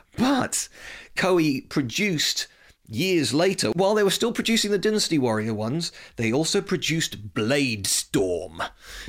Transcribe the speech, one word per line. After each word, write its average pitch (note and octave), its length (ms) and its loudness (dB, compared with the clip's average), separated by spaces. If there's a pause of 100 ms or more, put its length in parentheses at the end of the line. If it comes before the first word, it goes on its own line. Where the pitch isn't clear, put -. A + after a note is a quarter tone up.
(160)
But B3+ 540 0 (440)
Koei F3 540 2
produced D#3+ 800 -2 (460)
years D3 400 2
later, F3+ 380 2
while F#3+ 240 2
they G#3+ 80 4
were G3 80 4
still A3+ 220 0
producing G#3+ 400 0
the G3+ 60 2
Dynasty G#3+ 380 2
Warrior A2+ 380 0
ones, B2 380 -4 (240)
they A2+ 160 0
also D#3 280 2
produced D3+ 720 -4
Blade A#2 520 0
Storm. F2 760 0 (480)